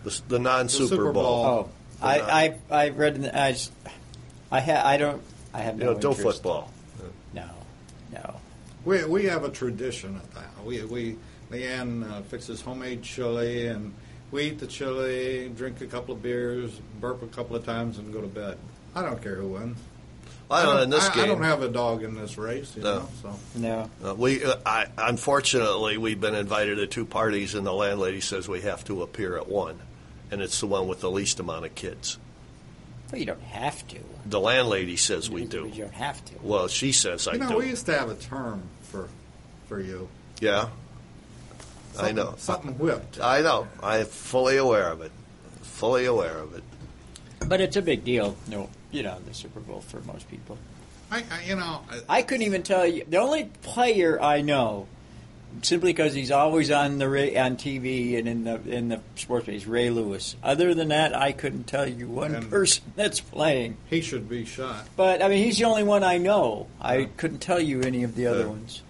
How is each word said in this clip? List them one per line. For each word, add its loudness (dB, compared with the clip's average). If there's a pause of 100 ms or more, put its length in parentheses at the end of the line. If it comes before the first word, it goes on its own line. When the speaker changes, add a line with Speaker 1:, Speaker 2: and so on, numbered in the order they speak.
Speaker 1:
The -6
s-, -6
the 2
non-Super 4
Speaker 2:
The 2
Super 4
Speaker 1:
Bowl. 4
Speaker 2:
Bowl. 4
Speaker 3:
Oh, 2 (300)
Speaker 1:
The -2
Speaker 3:
I, 6
Speaker 1:
non- 2
Speaker 3:
I, 4 (280)
I 2
read 2
in -4
the, -4
I, 6
s-, -4 (800)
I 4
ha-, 4
I 6
don't, 0 (320)
I -8
have -4
Speaker 1:
You -2
Speaker 3:
no 6
Speaker 1:
know, 0
no 4
Speaker 3:
interest. 2
Speaker 1:
football. 0 (600)
Speaker 3:
No, -10 (680)
no. -12 (500)
Speaker 2:
We, 4
we 2
have 0
a -2
tradition -6
at -14
that. -16
We, -6
we, -6 (340)
Leanne, -6
uh, -8
fixes -12
homemade -10
chili, -2
and -6 (380)
we -2
eat -4
the -10
chili, -4
drink -8
a -10
couple -8
of -10
beers, -4 (300)
burp -6
a -12
couple -8
of -4
times, -4
and -12
go -6
to -8
bed. -8 (380)
I -4
don't -4
care -6
who -6
wins. -8 (720)
Speaker 1:
I 6
don't 6
Speaker 2:
I 6
don't, 6
Speaker 1:
in -2
this 6
Speaker 2:
I, 2
Speaker 1:
game. 6
Speaker 2:
I 4
don't 2
have 4
a 0
dog 0
in -8
this -10
race, -6
you -10
Speaker 1:
No. 2
Speaker 2:
know. -8 (140)
So. -10 (200)
Speaker 3:
No. -2 (140)
Speaker 1:
Uh, -4
we, 2
uh, 4 (100)
I, 2 (120)
unfortunately, 2
we've 0
been 2
invited 0
to 0
two -4
parties, 0
and -2
the 0
landlady 0
says -4
we -4
have -4
to -4
appear -6
at -6
one, -2 (520)
and -4
it's -2
the -2
one 2
with -4
the -2
least -2
amount -6
of -10
kids. -8 (920)
Speaker 3:
Well, -8
you -4
don't -6
have -6
to. -16 (280)
Speaker 1:
The 0
landlady 4
says 0
we -4
Speaker 3:
You, -6
Speaker 1:
do. -6
Speaker 3:
you -10
don't -12
have -6
to. -16 (100)
Speaker 1:
Well, 2
she 0
says 2
I -2
Speaker 2:
You -2
know, -2
Speaker 1:
do. 2
Speaker 2:
we 0
used -4
to 2
have 0
a -6
term -8 (220)
for, -10 (580)
for -8
you. -8 (320)
Speaker 1:
Yeah. 2 (1200)
I -12
Speaker 2:
Something, -2
Speaker 1:
know. -2
Speaker 2:
something -4
whipped. -2
Speaker 1:
I 4
know. 2 (140)
I'm 2
fully 2
aware 4
of -6
it. -10 (520)
Fully 2
aware 2
of -10
it. -14 (840)
Speaker 3:
But 4
it's 0
a 2
big 2
deal. 2 (120)
No, -8 (220)
you -4
know, -6
the -14
Super -14
Bowl -12
for -14
most -14
people. -16 (540)
Speaker 2:
I, -4
I, -8
you -2
know, -4 (260)
I 4
Speaker 3:
I 2
couldn't 0
even 0
tell 4
you. 2
The 4
only 4 (180)
player 4
I 6
know, 2 (800)
simply 4
'cause 4
he's -2
always 6
on 4
the 2
ra-, 4
on 2
T -4
V 0
and 0
in -2
the, -2
in -2
the -2 (160)
sports -2
page, -6
Ray 4
Lewis. -2
Other 4
than 0
that, 4
I 4
couldn't -4
tell 0
you -8
one -2
Speaker 2:
And -6
Speaker 3:
person 4
<laughs> -14
that's 0
playing. 0 (120)
Speaker 2:
he 2
should -6
be -4
shot. -8 (100)
Speaker 3:
But, 6
I 6
mean, 6
he's 4
the 4
only 6
one 6
I 6
know. 4 (120)
I 2
Speaker 2:
Yeah. 2 (120)
Speaker 3:
couldn't -2
tell 0
you 2
any 2
of -4
the 0
other 2
Speaker 1:
Yeah. 0
Speaker 3:
ones. -10